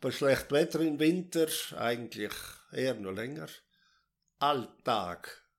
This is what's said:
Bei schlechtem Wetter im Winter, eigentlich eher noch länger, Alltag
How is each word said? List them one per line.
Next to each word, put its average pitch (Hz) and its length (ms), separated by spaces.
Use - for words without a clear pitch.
Bei 131 100
schlechtem 139 460
Wetter 160 240
im 151 180
Winter, 165 480
eigentlich 110 560
eher 127 220
noch 98 180
länger, 135 340
Alltag 113 1000